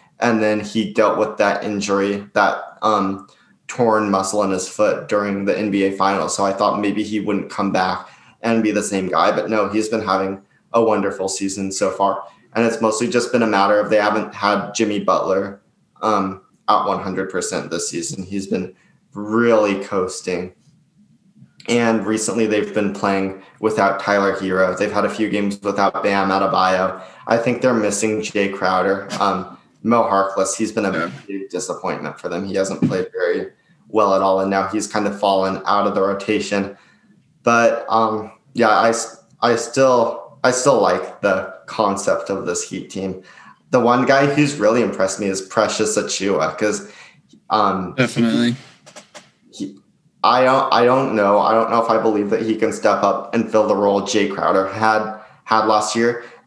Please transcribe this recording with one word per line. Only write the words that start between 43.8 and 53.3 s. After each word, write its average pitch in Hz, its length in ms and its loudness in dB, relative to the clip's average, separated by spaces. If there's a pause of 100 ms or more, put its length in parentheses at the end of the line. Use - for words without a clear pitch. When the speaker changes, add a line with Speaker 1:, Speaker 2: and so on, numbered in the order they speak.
Speaker 1:
guy 139 220 4
who's 143 300 0
really 110 240 2
impressed 95 380 -2
me 104 80 -2
is 95 140 -4
Precious - 560 0
Achiuwa, 82 600 -2
'cause, 104 300 -2 (640)
um, 95 480 0
Speaker 2:
Definitely. 120 580 2 (960)
Speaker 1:
he, - 260 -10 (460)
I 123 200 4
don't, 135 300 2
I 117 120 6
don't 131 300 2
know. 101 240 4
I 104 140 2
don't 113 160 2
know 117 140 2
if 113 60 -2
I 110 120 4
believe 104 280 0
that 113 120 0
he 110 140 0
can 110 180 0
step 101 300 2
up - 300 0